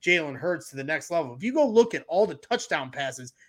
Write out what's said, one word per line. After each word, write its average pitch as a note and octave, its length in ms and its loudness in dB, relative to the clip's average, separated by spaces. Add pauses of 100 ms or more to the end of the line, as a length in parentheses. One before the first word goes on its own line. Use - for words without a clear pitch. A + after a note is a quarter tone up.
Jalen D#3+ 360 2
Hurts D#3+ 340 -4
to C3+ 60 -14
the C3+ 80 -6
next D3+ 260 -4
level. D3+ 240 -2
If B2+ 80 -16
you A#3+ 100 -2
go D4+ 140 4
look A#3 260 6
at C3+ 140 -4
all F#3+ 200 2
the D#3 100 -4
touchdown D#3 540 -4
passes C3 420 -8 (160)